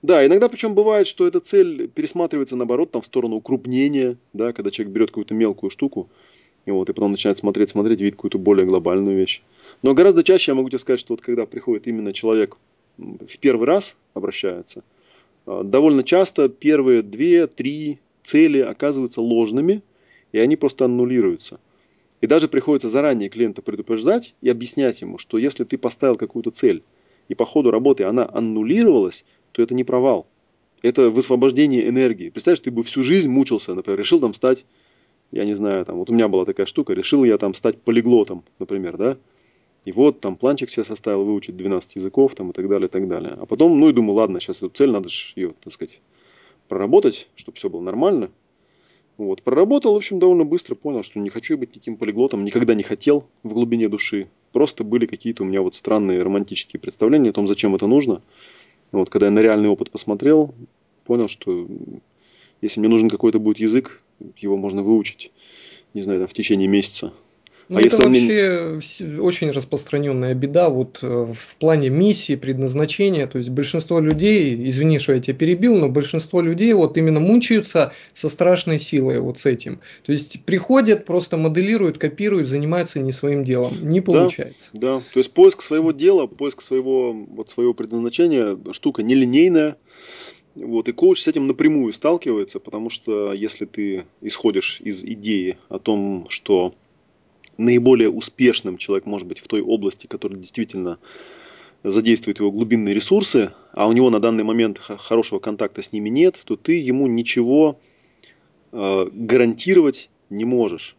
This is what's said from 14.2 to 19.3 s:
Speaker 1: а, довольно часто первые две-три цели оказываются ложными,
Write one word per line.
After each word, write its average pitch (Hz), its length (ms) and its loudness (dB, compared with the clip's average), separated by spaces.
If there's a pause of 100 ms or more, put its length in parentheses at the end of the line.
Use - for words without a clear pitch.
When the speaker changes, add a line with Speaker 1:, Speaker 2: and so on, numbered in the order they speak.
Speaker 1:
а, 95 180 -8
довольно 135 400 4
часто 170 440 2
первые 131 540 2
две-три 147 960 -2 (240)
цели 147 380 4
оказываются 127 640 -4
ложными, 120 600 0 (500)